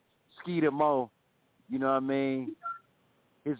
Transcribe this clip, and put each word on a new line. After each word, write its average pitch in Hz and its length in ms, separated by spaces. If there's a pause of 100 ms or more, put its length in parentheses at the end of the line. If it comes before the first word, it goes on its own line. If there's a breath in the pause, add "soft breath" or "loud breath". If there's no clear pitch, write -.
(420)
Skeeter 165 300
Mo. 139 400 (580)
You 123 80
know 135 100
what 135 100
I - 20
mean? 135 560 (920)
His 147 140